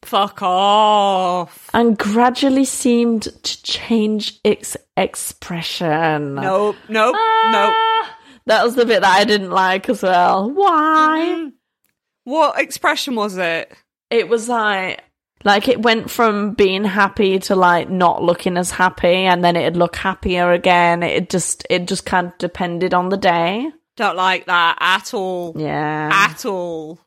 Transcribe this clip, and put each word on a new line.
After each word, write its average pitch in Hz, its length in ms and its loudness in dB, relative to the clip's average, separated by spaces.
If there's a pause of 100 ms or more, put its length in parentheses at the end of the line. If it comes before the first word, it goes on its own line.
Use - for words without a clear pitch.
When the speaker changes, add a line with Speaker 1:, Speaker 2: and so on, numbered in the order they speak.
Speaker 1:
Fuck 202 380 -2
off. 196 1300 2
Speaker 2:
And 233 240 2
gradually 254 680 2
seemed 233 580 0
to - 400 -12
change 214 800 -2
its - 320 -2 (220)
expression. 160 1400 -4
Speaker 1:
Nope, 190 400 -2 (140)
nope, 220 280 0
Speaker 2:
Ah! 453 340 0
Speaker 1:
nope. 453 560 0 (400)
Speaker 2:
That 214 160 2
was 240 120 0
the 240 100 2
bit 220 160 2
that 190 180 4
I 208 40 4
didn't 202 280 0
like 185 380 0
as 208 120 -2
well. 185 480 2
Why? 311 760 2 (120)
Speaker 1:
Mm-hmm. 320 120 -8 (760)
What 294 360 0
expression 294 560 -2
was 208 220 -4
it? 165 340 -4 (380)
Speaker 2:
It 226 180 0
was 226 220 -2
like, 208 520 -2 (420)
like, 208 240 4
it 233 140 2
went 226 300 0
from 233 440 0
being 190 280 2
happy 196 560 0
to, 196 160 -2
like, 175 340 2
not 180 340 2
looking 175 340 0
as 180 140 -4
happy, 180 360 0 (180)
and 180 180 2
then 175 120 4
it'd 165 220 0
look 170 180 0
happier 180 560 0
again. 175 520 2
It 170 260 -2
just, - 400 -4
it 180 180 -2
just - 180 -6
kind 180 220 -2
of 175 100 -16
depended 175 560 -4
on 180 160 0
the 196 80 -2
day. 190 540 0 (240)
Speaker 1:
Don't 202 220 -2
like 185 300 0
that 175 320 2
at 185 340 -2
all. 185 420 -6
Speaker 2:
Yeah. 151 560 -4
Speaker 1:
At 196 340 0
all. 175 600 -8